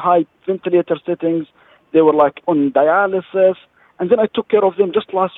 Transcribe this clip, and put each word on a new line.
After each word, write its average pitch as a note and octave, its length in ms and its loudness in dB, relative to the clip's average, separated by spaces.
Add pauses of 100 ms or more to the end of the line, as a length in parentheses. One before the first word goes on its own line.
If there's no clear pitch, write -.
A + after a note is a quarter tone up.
(100)
high F3 140 2 (220)
ventilator F3 600 -2
settings. E3 400 -4 (460)
They D#3+ 100 4
were, D#3 220 4
like, C#3+ 120 -2 (100)
on D3 240 0 (100)
dialysis. F#3 800 0 (400)
And F3+ 120 -4
then A3 100 2
I A3 140 2
took - 200 -6
care G#3 100 2
of F#3 120 -2
them F#3+ 220 0
just G#3 100 -4 (120)
last F#3 180 -4